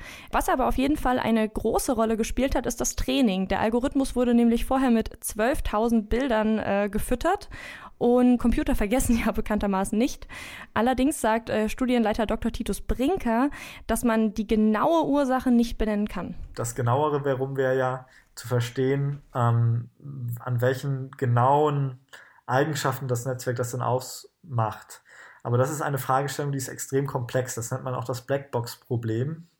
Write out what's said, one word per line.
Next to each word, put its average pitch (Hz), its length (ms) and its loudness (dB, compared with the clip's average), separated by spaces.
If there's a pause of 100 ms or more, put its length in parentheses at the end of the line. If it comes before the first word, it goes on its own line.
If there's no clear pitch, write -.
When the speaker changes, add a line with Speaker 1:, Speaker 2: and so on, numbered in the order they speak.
(320)
Speaker 1:
Was - 180 0
aber 262 180 2
auf 226 100 0
jeden 277 200 2
Fall 254 200 0
eine 220 300 2
große - 460 -2
Rolle 226 240 0
gespielt 240 380 0
hat, 254 120 0
ist 240 140 -4
das - 160 -4
Training. 214 500 2
Der 196 140 0
Algorithmus 247 540 0
wurde 247 200 2
nämlich 233 300 4
vorher 262 260 2
mit 220 200 2 (100)
zwölftausend 220 880 0
Bildern, 220 500 2
äh, 202 320 0
gefüttert. 285 580 -2 (500)
Und 247 380 6
Computer 254 380 2
vergessen 233 420 2
<laughs> 226 80 -2
ja 220 60 2
bekanntermaßen 202 640 0
nicht. 247 300 -2 (460)
Allerdings 254 480 2
sagt, 233 280 0
äh, 214 200 0
Studienleiter 233 560 0
Doktor 226 260 -2
Titus 214 300 -6
Brinker, 247 680 0 (380)
dass 226 160 0
man 220 300 2
die 214 140 -4
genaue 220 580 4
Ursache 262 460 2
nicht 233 260 4
benennen 214 320 0
kann. - 240 -8 (220)
Speaker 2:
Das 117 200 -6
Genauere 139 480 2
wäre, 131 180 0
um 135 140 -4
wir 131 200 2
ja 127 320 0 (280)
zu - 120 -14
verstehen, 135 720 0 (120)
ähm, 117 560 2 (500)
an 123 200 -2
welchen 135 520 -2
genauen 135 880 2 (460)
Eigenschaften 135 600 0
das 120 180 -2
Netzwerk 127 300 -4
das 120 160 -4
denn 123 100 -6
ausmacht. - 1200 -4 (420)
Aber 120 140 0
das 131 140 2
ist 151 100 -4
eine 147 180 -2
Fragestellung, 143 520 -2
die 139 60 -4
ist 131 100 -6
extrem 135 380 -2
komplex. 123 500 -4
Das - 160 -6
nennt 131 120 -6
man 127 100 -6
auch 127 120 -6
das 123 200 -6
Blackbox-Problem 123 1200 -4 (120)